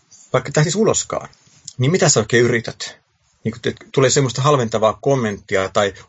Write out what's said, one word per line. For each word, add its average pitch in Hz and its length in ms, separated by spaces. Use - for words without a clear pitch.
vaikka 127 160
et 139 80
lähtisi 170 220
uloskaan, - 500
niin 127 120
mitä 139 180
sä 120 120
oikein 120 240
yrität? - 540
Niin 113 60
kun - 100
te-, 113 120
tulee 131 180
semmoista 135 320
halventavaa 110 580
kommenttia 101 680
tai 101 260